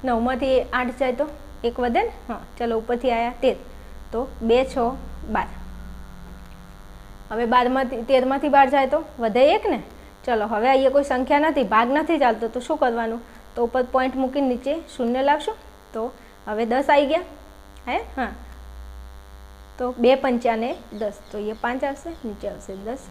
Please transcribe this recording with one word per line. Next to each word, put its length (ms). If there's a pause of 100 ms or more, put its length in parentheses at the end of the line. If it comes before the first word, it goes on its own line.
નવમાંથી 580 (120)
આઠ 260
જાય 140
તો 140 (360)
એક 160
વધે 240
ને? 80 (160)
હા, 120 (200)
ચલો, 180
ઉપરથી 340
આયા 300
તેર, 140 (560)
તો 160 (140)
બે 240
છ 120 (540)
બાર. 160 (1800)
હવે 140
બારમાંથી, 560
તેરમાંથી 480
બાર 200
જાય 180
તો 160 (160)
વધે 200
એક 300
ને? 120 (440)
ચલો, 220
હવે 220
અહીંયા 200
કોઈ 140
સંખ્યા 360
નથી, 240
ભાગ 280
નથી 280
ચાલતો, 280
તો 120
શું 180
કરવાનું? 440 (340)
તો 80
ઉપર 200
પોઇન્ટ 320
મૂકીને 320
નીચે 280 (220)
શૂન્ય 240
લાવશો. 300 (420)
તો 180 (360)
હવે 180
દસ 240
આવી 160
ગયા, 160 (680)
હે? 100 (200)
હા, 100 (1500)
તો 200
બે 180
પંચાને 600 (240)
દસ, 140 (180)
તો 60
અહીંયા 240
પાંચ 220
આવશે, 260
નીચે 400
આવશે 260
દસ 220 (140)